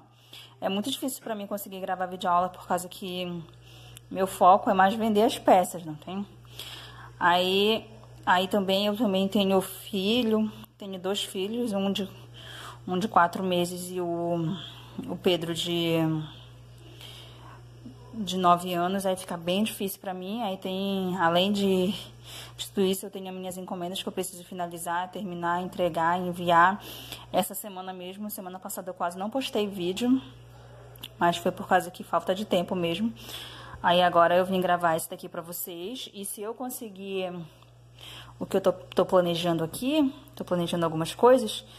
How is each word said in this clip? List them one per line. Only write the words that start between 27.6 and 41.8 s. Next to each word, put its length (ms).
mesmo, 360
semana 300
passada 320
eu 40
quase 220
não 140
postei 380
vídeo, 520
mas 200
foi 160
por 160
causa 240
que 100
falta 320
de 100
tempo 300
mesmo. 400
Aí 220
agora 320
eu 100
vim 160
gravar 360
esse 120
daqui 200
pra 120
vocês. 720
E 120
se 180
eu 120
conseguir 800
o 60
que 140
eu 20
tô, 120
tô 340
planejando 580
aqui, 500
tô 100
planejando 400
algumas 300
coisas, 500